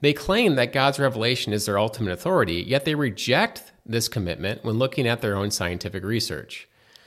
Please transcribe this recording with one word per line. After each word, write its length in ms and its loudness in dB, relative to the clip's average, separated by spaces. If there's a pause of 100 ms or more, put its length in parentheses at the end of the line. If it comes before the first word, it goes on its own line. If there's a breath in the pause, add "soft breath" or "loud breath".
They 120 4
claim 420 2
that 180 2
God's 280 2
revelation 520 0
is 140 0
their 140 2
ultimate 320 0
authority, 520 0
yet 200 0
they 100 0
reject 800 0 (120)
this 220 -2
commitment 560 -4
when 160 0
looking 300 0
at 120 0
their 140 0
own 160 -2
scientific 540 -4
research. 640 -4 (380 soft breath)